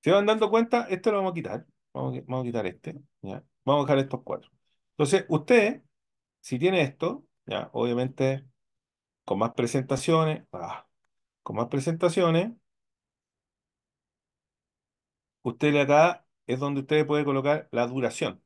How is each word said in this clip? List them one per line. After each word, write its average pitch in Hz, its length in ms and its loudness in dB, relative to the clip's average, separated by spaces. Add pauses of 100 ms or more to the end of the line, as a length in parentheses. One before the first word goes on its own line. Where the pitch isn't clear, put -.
¿Se 156 80 2
van 202 160 6
dando 220 240 2
cuenta? 233 400 2
Esto 190 200 0
lo 208 80 0
vamos 190 140 -2
a - 20 -10
quitar. 120 320 -8 (260)
Vamos 131 200 -6
a 123 40 -8
qui-, - 100 -12
vamos 131 180 -4
a - 20 -6
quitar 117 200 -4
este, - 340 -10 (220)
¿ya? 98 220 -12 (200)
Vamos 143 200 2
a - 20 -4
dejar 143 180 2
estos 131 200 -10
cuatro. - 260 -10 (420)
Entonces, 151 360 0
usted, 220 540 2 (580)
si - 180 -6
tiene 175 240 2
esto, 170 420 -4 (220)
¿ya? 104 260 -6
Obviamente, 131 720 -2 (800)
con 95 140 -2
más 113 160 -2
presentaciones, 139 1000 0
ah, - 360 -12 (540)
con - 140 -10
más 117 120 -2
presentaciones, 165 840 0 (3000)
usted 147 300 0
le 147 100 4
acá 147 440 4 (200)
es 127 120 -4
donde 143 220 -2
usted 151 260 2
puede 147 180 0
colocar 143 460 0
la 120 160 0
duración. 120 600 -4